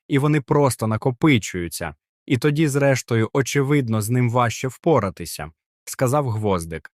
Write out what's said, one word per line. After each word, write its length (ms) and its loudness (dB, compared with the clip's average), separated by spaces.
і 120 2
вони 220 2
просто 460 0
накопичуються. 1080 0
І 120 0
тоді, 300 0
зрештою, 640 0
очевидно, 680 0
з 80 -4
ним 200 2
важче 380 0
впоратися, 840 -2
сказав 440 -2
Гвоздик. 640 -4